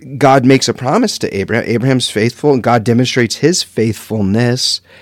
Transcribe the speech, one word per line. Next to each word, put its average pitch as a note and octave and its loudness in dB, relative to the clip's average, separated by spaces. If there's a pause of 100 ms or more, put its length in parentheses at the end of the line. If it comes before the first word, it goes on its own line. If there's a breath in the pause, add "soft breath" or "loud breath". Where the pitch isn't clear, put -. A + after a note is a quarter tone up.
(160)
God C3+ 4
makes C3+ 4
a A#2 -2
promise G3 -4
to - -6
Abraham. G2+ -2
Abraham's A#2+ 0
faithful, A#2+ 0
and A#2+ 0
God A#2 2
demonstrates A#2+ 0
his E3+ 0
faithfulness A2 -2 (220 loud breath)